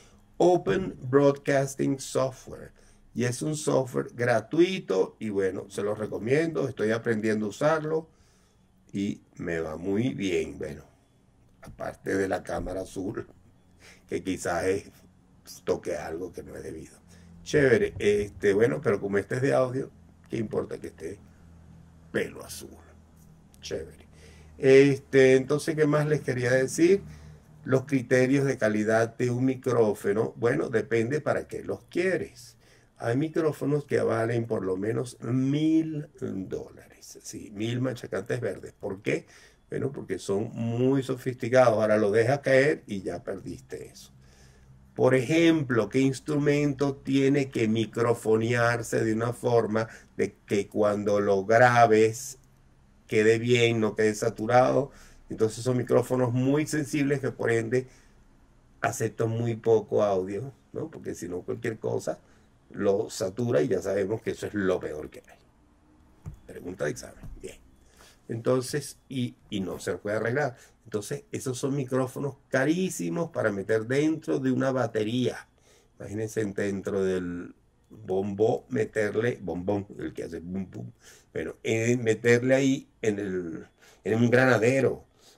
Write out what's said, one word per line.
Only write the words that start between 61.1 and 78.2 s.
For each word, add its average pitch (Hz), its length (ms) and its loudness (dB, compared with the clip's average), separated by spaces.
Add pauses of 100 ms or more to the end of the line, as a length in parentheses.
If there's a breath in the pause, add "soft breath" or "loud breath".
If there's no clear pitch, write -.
si - 120 -10
no 90 140 -8
cualquier 113 380 -6
cosa 120 400 -4 (500 soft breath)
lo 101 380 0
satura 120 540 -2
y 135 60 0
ya 92 120 0
sabemos 98 400 -2
que 95 120 -4
eso - 140 -8
es 98 80 -10
lo 92 260 2
peor 76 280 -8
que - 200 -18
hay. - 100 -20 (1080)
Pregunta - 420 -10
de 73 40 -2
examen. - 340 -14 (160)
Bien. - 160 -14 (720 soft breath)
Entonces, 127 720 -4 (100)
y, 123 280 -6 (120)
y 104 120 -4
no 85 180 -6
se 98 160 -6
puede 104 220 -6
arreglar. 120 400 -2 (260 loud breath)
Entonces, 107 480 -8
esos 123 260 -6
son 139 200 -4
micrófonos 131 600 -4 (100)
carísimos 170 800 -2
para 110 220 0
meter 110 340 0
dentro 151 540 0
de 131 100 0
una 131 220 2
batería. 117 760 -2 (540 soft breath)
Imagínense 110 440 -4
dentro 98 600 -2
del 90 500 -4 (360)
bombo, 101 800 -2